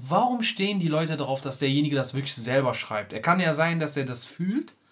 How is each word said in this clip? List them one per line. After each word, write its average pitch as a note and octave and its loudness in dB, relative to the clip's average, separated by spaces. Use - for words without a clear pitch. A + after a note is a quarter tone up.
warum A3+ 2
stehen G3+ 0
die E3 2
Leute D#3 0
darauf, C3+ -2
dass C3+ -4
derjenige C#3+ 2
das B2+ 0
wirklich C#3 -4
selber B2 2
schreibt? G#2+ -6
Er A2 -6
kann F3+ 4
ja D#3+ 2
sein, E3 2
dass C#3+ -2
er C3 -2
das B2 -8
fühlt. G3+ -4